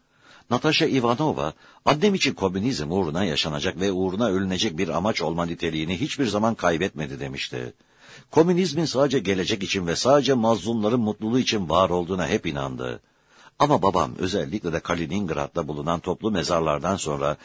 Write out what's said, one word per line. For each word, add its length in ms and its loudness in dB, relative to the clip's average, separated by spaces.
Natasha 360 2
Ivanova, 640 0
"Annem 300 4
için 200 0
komünizm 580 -2
uğruna 320 0
yaşanacak 560 -2
ve 120 0
uğruna 360 0
ölünecek 500 0
bir 100 -2
amaç 340 0
olma 240 0
niteliğini 540 -4
hiçbir 260 -2
zaman 280 0
kaybetmedi." 680 -2
demişti. 540 -8
Komünizmin 540 4
sadece 340 2
gelecek 440 0
için 240 -2
ve 100 0
sadece 380 4
mazlumların 640 2
mutluluğu 380 0
için 300 0
var 220 4
olduğuna 380 -2
hep 180 0
inandı. 540 -6
Ama 240 4
babam 360 2
özellikle 540 -4
de 80 -2
Kaliningrad'da 880 -4
bulunan 320 -2
toplu 300 -4
mezarlardan 640 0
sonra 480 -2